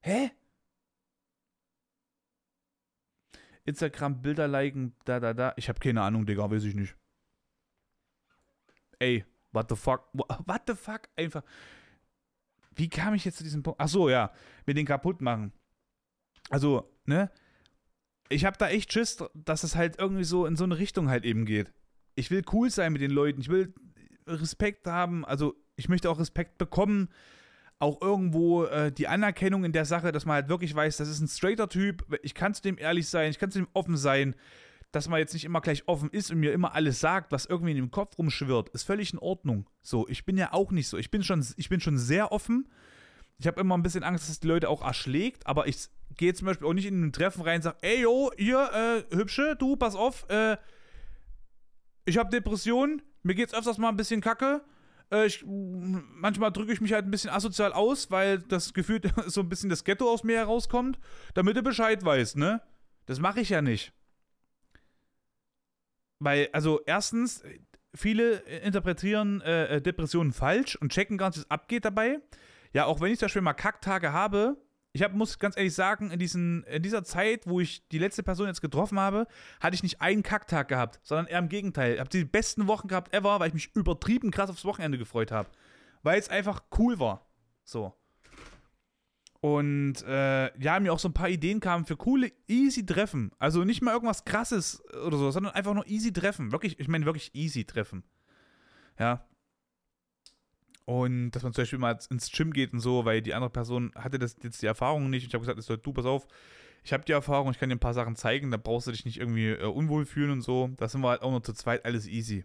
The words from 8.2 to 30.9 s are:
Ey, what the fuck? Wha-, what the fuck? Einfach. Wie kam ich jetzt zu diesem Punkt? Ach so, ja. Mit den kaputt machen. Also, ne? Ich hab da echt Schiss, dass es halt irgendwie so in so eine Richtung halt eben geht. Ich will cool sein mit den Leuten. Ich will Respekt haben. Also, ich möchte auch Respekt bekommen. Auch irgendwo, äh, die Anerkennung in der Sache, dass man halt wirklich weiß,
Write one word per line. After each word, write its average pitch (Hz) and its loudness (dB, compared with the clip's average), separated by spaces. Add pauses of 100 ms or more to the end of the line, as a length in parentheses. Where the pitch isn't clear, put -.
Ey, 123 2 (280)
what 110 -2
the 113 -2
fuck? - -2
Wha-, 131 -6
what 185 -4
the 240 -2
fuck? 214 -12
Einfach. 160 -4 (1300)
Wie 165 -2
kam 185 -2
ich 190 -2
jetzt 180 -6
zu 160 -14
diesem 147 -6
Punkt? 160 -6
Ach 151 0
so, 170 4
ja. 120 4 (340)
Mit 143 2
den 151 0
kaputt 156 0
machen. 113 -2 (960)
Also, 139 2 (140)
ne? 180 2 (1000)
Ich 143 2
hab 196 0
da 196 2
echt 202 -2
Schiss, 226 0 (160)
dass 156 -4
es 160 -4
halt 165 0
irgendwie 190 0
so 175 2
in 160 0
so 175 0
eine 175 0
Richtung 180 0
halt 123 0
eben 113 0
geht. 107 0 (420)
Ich - -4
will 190 2 (100)
cool 226 2
sein 165 0
mit 139 0
den 139 0
Leuten. 143 2
Ich 120 -6
will 185 0 (520)
Respekt 165 -4
haben. 170 0
Also, 143 -2 (200)
ich - -6
möchte 175 2
auch 156 -2
Respekt 165 -4
bekommen. 196 2 (680)
Auch 147 0
irgendwo, 170 4
äh, 151 0
die 143 -2
Anerkennung 190 2
in 170 0
der 156 2
Sache, 170 0
dass 151 -2
man 156 2
halt 139 0
wirklich 170 -2
weiß, 151 2